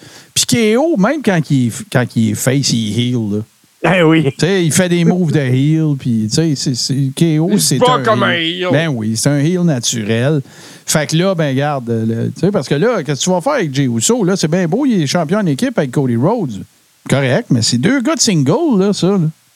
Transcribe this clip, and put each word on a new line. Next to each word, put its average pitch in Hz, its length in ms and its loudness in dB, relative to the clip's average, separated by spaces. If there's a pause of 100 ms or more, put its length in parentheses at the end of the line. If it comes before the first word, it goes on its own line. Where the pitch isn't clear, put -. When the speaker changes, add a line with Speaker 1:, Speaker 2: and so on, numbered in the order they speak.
(340)
Speaker 1:
Puis - 120 -2
K 226 320 2
O, 311 200 2
même 247 260 0
quand 185 160 2 (100)
il 131 180 2
est, - 220 -6
quand 123 160 0 (120)
il 110 140 2
est 101 40 -4
face, 131 380 0
il 110 180 -2
est 113 180 -2
heel, 110 280 -4
là. - 20 -4 (480)
Speaker 2:
Eh 180 140 2
oui. 160 220 4
Speaker 1:
Tu 135 160 0
sais, 180 260 2
il 151 80 2
fait 180 160 2
des 175 160 2
moves 175 260 2
de 151 80 2
heel, 143 560 2
puis 117 320 -2
tu 110 60 -4
sais, 156 220 0
c'est, 131 180 -4
c'est, 131 220 -4 (200)
K 160 240 2
O, 170 120 0
Speaker 3:
Il 196 100 2
se - 60 0
Speaker 1:
c'est 147 100 0
Speaker 3:
bat 247 220 4
Speaker 1:
un - 40 -4
Speaker 3:
comme - 200 2
Speaker 1:
heel. 175 420 -2
Speaker 3:
un - 20 -2
heel. - 40 -
Speaker 1:
Ben 165 160 0
oui, 110 280 -2
c'est 139 140 -2
un 147 80 2
heel 175 240 0
naturel. 123 800 0 (460)
Fait 147 180 0
que 156 100 -2
là, 185 200 2
ben 147 200 -2
garde, 139 340 -2
le, 113 420 -2
tu - 80 -16
sais, 190 120 2
parce 170 160 -2
que - 60 -2
là, 190 300 0
qu'est-ce 139 160 -4
que - 60 -6
tu 180 40 0
vas 180 120 0
faire 277 120 -2
avec 170 220 -2
Jey 139 80 0
Uso, 131 400 0
là ? 185 120 2
C'est 170 120 -2
bien 175 200 0
beau, 247 200 0
il 202 160 2
est 135 40 -2
champion 160 300 -2
en 214 80 0
équipe 202 320 -2
avec 143 140 -2
Cody 131 240 0
Rhodes. 135 480 -2 (440)
Correct, 139 440 0
mais 120 100 2
c'est 120 160 -2
deux 226 240 0
gars 302 140 0
de - 60 -4
single, 196 580 2
là, 202 120 2
ça, 175 160 0
là. 196 120 2 (360)